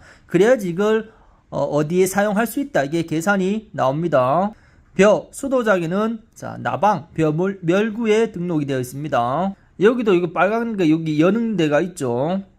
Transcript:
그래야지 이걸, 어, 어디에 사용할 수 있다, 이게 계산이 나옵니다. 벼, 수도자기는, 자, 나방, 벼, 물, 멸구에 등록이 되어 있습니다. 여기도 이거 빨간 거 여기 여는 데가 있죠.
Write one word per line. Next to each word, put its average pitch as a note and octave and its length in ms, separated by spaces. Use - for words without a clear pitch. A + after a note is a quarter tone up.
그래야지 G#3 440
이걸, G#3+ 400
어, D3+ 140
어디에 D#3 420
사용할 G#3 400
수 C#4 140
있다, E3 240
이게 D#3+ 180
계산이 F#3+ 680
나옵니다. C#3+ 800
벼, F#3+ 380
수도자기는, A3 880
자, A2+ 260
나방, C3+ 540
벼, D#3 180
물, F#3+ 300
멸구에 A3 680
등록이 E3+ 340
되어 C3+ 140
있습니다. C#3 760
여기도 A3 340
이거 F3 180
빨간 G#3+ 440
거 F3+ 120
여기 D#3 320
여는 A3 360
데가 D3+ 240
있죠. D#3+ 600